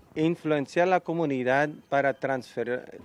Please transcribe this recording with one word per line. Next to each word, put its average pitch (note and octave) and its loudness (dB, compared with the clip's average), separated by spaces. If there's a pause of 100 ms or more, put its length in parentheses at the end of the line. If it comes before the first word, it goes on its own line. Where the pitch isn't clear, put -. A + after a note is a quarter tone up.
(140)
influenciar D#3+ 0
la F3+ 4
comunidad C#3+ 0 (220)
para C#3 2
transfer-, B2+ -6